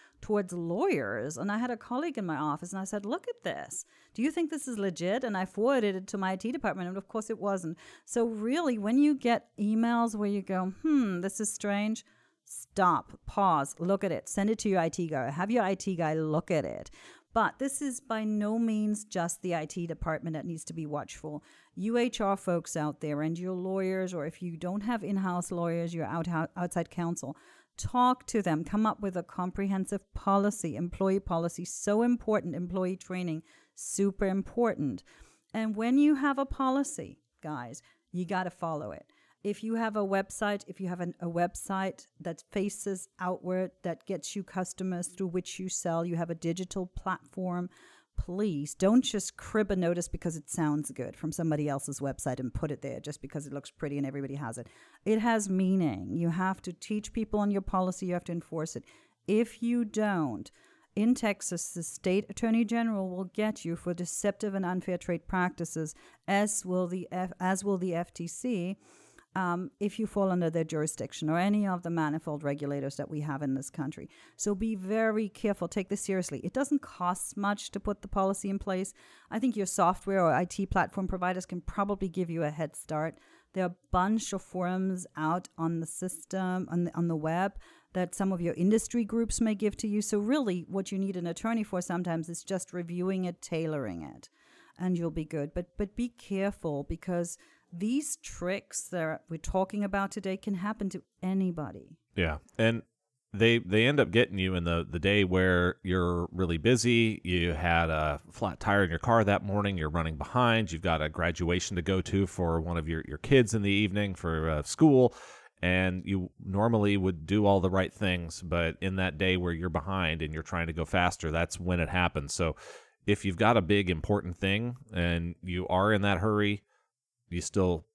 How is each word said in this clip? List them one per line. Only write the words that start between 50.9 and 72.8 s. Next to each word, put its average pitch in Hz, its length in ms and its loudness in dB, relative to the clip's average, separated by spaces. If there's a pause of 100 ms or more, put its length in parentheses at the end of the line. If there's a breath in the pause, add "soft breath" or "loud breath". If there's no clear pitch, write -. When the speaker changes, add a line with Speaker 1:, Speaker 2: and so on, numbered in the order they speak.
Speaker 1:
good - 240 -8
from 156 160 -4
somebody 151 360 0
else's 139 320 -4
website 135 400 -4
and 127 140 -4
put 156 160 -2
it 143 140 -8
there 139 160 -6
just - 200 -12
because 143 280 -10
it 131 60 -12
looks 139 180 -10
pretty 143 260 -6
and 139 80 -2
everybody 139 300 -6
has 127 240 -8
it. 117 80 -14 (380 loud breath)
It 220 120 2
has 220 320 2
meaning. 185 640 2
You 170 140 2
have 185 320 -2
to 175 120 -10
teach - 380 -6
people 214 280 -2
on 202 100 2
your 196 120 0
policy. 185 440 -2
You 175 80 -2
have 175 120 -2
to 180 60 -6
enforce 165 440 -6
it. - 80 -10 (440 soft breath)
If 226 360 2
you 240 220 2
don't, 185 640 -2 (440 soft breath)
in 226 200 4
Texas, - 560 -2
the 170 100 -8
state 190 480 0
attorney 226 340 2
general 220 460 0
will 180 160 -4
get 214 400 -2
you 165 100 -2
for 175 200 -4
deceptive 196 580 -2
and 190 140 -2
unfair 180 320 -2
trade - 280 -4
practices, 175 680 -2 (320 soft breath)
as 202 360 2
will 180 220 0
the 175 260 -6
F-, 185 280 -4
as 185 240 0
will 202 160 2
the 175 160 -2
F 170 180 -4
T 170 140 -8
C, 196 500 -4 (560 soft breath)
um, 180 460 -2
if 202 180 -2
you 220 100 -2
fall 196 220 2
under 180 200 4
their 165 160 0
jurisdiction 156 640 -4
or 160 80 4
any 202 280 2
of 180 180 -2
the 170 60 -4
manifold 156 540 -2
regulators 143 540 -4